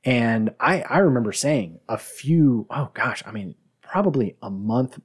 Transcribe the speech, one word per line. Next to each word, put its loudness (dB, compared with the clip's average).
And 2
I, 2
I 0
remember 4
saying -2
a -4
few, 2
oh -4
gosh, -6
I -16
mean, -10
probably -2
a -12
month, -2